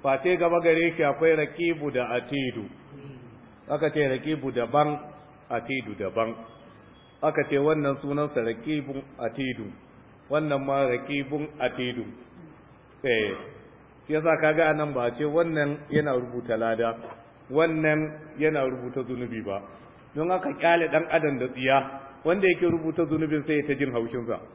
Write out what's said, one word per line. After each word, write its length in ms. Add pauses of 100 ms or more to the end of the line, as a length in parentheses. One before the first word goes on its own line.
fa 220
sai 140
gaba 240
gare 340
shi 80
akwai 320
raqibu 560
da 240
atidu. 500 (1040)
Aka 220
ce 160
raqibu 440
daban, 460 (520)
atidu 500
daban. 360 (840)
Aka 280
ce 80
wannan 440
sunansa 400
raqibun 600 (160)
atidu, 520 (580)
wannan 360
ma 240
raqibun 580 (120)
atidu. 440 (1000)
Eh, 320 (720)
shi 60
yasa 280
kaga 280
anan 240
ba 180
ce 120
wannan 540 (120)
yana 240
rubuta 440
lada, 400 (520)
wannan 880
yana 280
rubuta 380
zunubi 420
ba. 160 (520)
Don 160
aka 300
kyale 320
dan 180
adam 300
da 80
tsiya, 320 (440)
wanda 240
yake 220
rubuta 360
zunubin 420
sai 80
ya 120
ta 60
jin 180
haushin 360
sa. 120 (160)